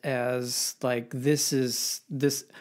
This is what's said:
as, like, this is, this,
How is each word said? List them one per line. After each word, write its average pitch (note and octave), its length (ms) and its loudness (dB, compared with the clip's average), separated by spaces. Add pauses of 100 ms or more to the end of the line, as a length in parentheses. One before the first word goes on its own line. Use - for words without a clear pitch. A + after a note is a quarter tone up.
as, B2 800 -2
like, A#2+ 320 0
this C#3+ 380 2
is, B2+ 480 0 (100)
this, C#3 340 0 (160)